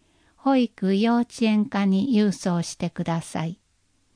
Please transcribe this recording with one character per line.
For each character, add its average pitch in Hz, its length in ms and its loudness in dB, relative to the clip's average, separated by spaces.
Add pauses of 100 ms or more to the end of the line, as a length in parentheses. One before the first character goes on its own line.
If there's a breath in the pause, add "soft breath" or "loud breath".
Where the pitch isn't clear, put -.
(360)
保 269 200 0
育 196 380 0
幼 226 220 2
稚 240 280 -2
園 214 220 2
課 202 180 -2
に 196 300 2
郵 208 180 2
送 175 300 -2
し - 140 -10
て 180 120 -4
く 175 160 -8
だ 170 160 -2
さ 165 240 -8
い。 170 160 -10 (560)